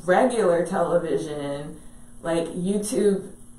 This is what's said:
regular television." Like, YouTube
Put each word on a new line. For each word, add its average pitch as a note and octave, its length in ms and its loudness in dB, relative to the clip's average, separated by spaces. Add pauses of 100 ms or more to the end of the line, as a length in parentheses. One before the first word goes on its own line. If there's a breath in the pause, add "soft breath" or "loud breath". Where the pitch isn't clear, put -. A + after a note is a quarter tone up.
regular F#3 600 4
television." D#3+ 1080 -2 (460 loud breath)
Like, E3 260 0
YouTube G3+ 840 0 (280)